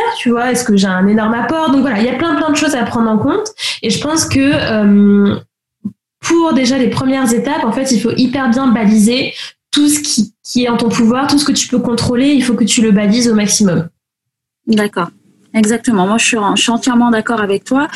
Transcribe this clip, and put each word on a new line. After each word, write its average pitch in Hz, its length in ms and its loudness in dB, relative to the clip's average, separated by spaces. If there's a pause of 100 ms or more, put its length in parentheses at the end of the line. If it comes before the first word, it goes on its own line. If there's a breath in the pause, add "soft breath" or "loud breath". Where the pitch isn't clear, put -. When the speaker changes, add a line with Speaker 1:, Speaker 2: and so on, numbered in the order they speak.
(180)
Speaker 1:
tu - 120 -4
vois ? 240 220 0
Est-ce 240 100 -2
que 208 140 0
j'ai 196 100 2
un 185 200 0
énorme 220 280 2
apport ? 311 360 -2
Donc 269 100 2
voilà, 240 200 0
il 226 40 0
y 247 40 0
a 254 60 -4
plein, 330 220 -2
plein 330 140 0
de 294 60 0
choses 302 180 -2
à 233 100 -2
prendre 226 260 -2
en 220 80 2
compte. 330 300 -2 (340 loud breath)
Et - 80 -2
je 196 100 -2
pense 302 260 -2
que, 269 120 -2
euh, 208 1000 2 (840)
pour 330 320 0
déjà 262 260 0
les 240 100 0
premières 262 440 0
étapes, 285 320 -2
en 220 80 -2
fait, 269 200 -2
il 208 80 0
faut 226 160 -2
hyper 262 340 0
bien 262 180 0
baliser 220 640 2 (400 loud breath)
tout 294 160 2
ce 302 120 0
qui, - 340 -4 (100)
qui 247 200 -2
est 240 40 0
en 233 80 0
ton 233 140 -2
pouvoir, 247 360 2
tout 285 120 2
ce 294 80 0
que 277 60 0
tu - 140 -2
peux 247 120 -2
contrôler, 247 500 0
il 269 160 2
faut 240 100 0
que 220 100 0
tu 220 180 0
le 220 100 4
balises 214 360 2
au 220 60 2
maximum. 190 540 0 (760)
Speaker 2:
D'accord. 208 420 0 (460)
Exactement. 220 520 0
Moi, 214 120 0
je - 80 0
suis 262 100 0
en-, 196 180 0
je 202 80 -2
suis - 80 0
entièrement 240 400 2
d'accord 220 300 0
avec 196 240 -2
toi. 285 320 -2